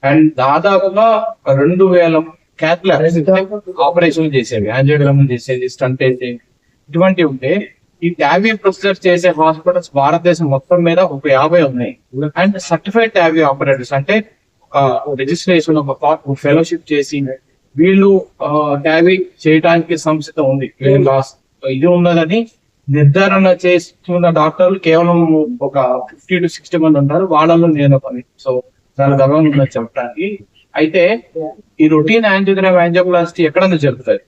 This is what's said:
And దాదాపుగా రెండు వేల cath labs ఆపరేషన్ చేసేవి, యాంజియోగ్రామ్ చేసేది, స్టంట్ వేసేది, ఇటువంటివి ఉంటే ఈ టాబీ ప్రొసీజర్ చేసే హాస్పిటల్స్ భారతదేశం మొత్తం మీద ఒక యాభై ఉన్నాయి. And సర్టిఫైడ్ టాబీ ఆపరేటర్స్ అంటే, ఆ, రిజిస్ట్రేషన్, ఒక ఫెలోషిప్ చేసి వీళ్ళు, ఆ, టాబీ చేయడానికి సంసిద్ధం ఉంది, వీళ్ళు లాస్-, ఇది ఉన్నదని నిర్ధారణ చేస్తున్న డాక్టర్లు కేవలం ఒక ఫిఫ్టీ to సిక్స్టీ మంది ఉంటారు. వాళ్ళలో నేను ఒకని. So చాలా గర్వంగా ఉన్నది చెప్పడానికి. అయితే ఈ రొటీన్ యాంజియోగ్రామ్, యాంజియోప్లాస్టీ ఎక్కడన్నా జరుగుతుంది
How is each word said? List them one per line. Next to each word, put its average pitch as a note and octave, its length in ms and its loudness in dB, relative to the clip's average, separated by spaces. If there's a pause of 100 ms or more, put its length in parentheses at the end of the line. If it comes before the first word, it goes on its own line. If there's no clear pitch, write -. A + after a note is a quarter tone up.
(140)
And D#3 240 4
దాదాపుగా G3 960 0 (220)
రెండు F3 300 2
వేల E3 380 2 (400)
cath F3 280 0
labs E3 400 0 (500)
ఆపరేషన్ D#3+ 540 0
చేసేవి, A2 340 -4
యాంజియోగ్రామ్ C#3 640 2
చేసేది, B2+ 380 -6
స్టంట్ C3 340 -4
వేసేది, B2+ 360 -2 (500)
ఇటువంటివి F3+ 400 0
ఉంటే F3 380 -4 (360)
ఈ E3+ 60 0
టాబీ F3 420 0
ప్రొసీజర్ G3 560 -2
చేసే F3 220 2
హాస్పిటల్స్ D#3+ 680 -2
భారతదేశం E3 500 0
మొత్తం D3 380 0
మీద E3+ 160 2
ఒక D#3+ 280 -2
యాభై D3+ 340 2
ఉన్నాయి. B2 360 -4 (200)
And E3+ 400 -2
సర్టిఫైడ్ G3+ 540 -2
టాబీ E3 300 2
ఆపరేటర్స్ C#3 520 -2
అంటే, G3 300 -2 (520)
ఆ, C3+ 240 0 (200)
రిజిస్ట్రేషన్, D#3+ 560 0
ఒక D3 440 -2 (140)
ఫెలోషిప్ D#3+ 600 -2
చేసి C#3+ 280 -4 (560)
వీళ్ళు, F#3+ 440 4 (220)
ఆ, D3 420 -2
టాబీ F3 400 2 (220)
చేయడానికి E3 500 0
సంసిద్ధం D#3 520 -4
ఉంది, C3+ 220 -4 (100)
వీళ్ళు C3+ 300 2
లాస్-, - 580 -6
ఇది C3+ 160 -2
ఉన్నదని F3 640 2 (420)
నిర్ధారణ F#3 680 2 (100)
చేస్తున్న F3 640 0
డాక్టర్లు E3 500 0
కేవలం E3+ 540 2 (280)
ఒక C#3 180 -4 (300)
ఫిఫ్టీ - 300 -6
to F3 80 -2
సిక్స్టీ - 300 -8
మంది D#3 220 2
ఉంటారు. D3 260 0
వాళ్ళలో E3 420 2
నేను C#3+ 280 2
ఒకని. B2+ 240 -6
So B2+ 420 -6 (400)
చాలా C#3 140 2
గర్వంగా D3 340 2
ఉన్నది C#3 300 0
చెప్పడానికి. C3 600 -8 (360)
అయితే F3 480 0 (580)
ఈ D#3 60 4
రొటీన్ D#3+ 380 2
యాంజియోగ్రామ్, F#3+ 500 0
యాంజియోప్లాస్టీ F3 680 0
ఎక్కడన్నా F3+ 340 0
జరుగుతుంది C#3+ 500 -2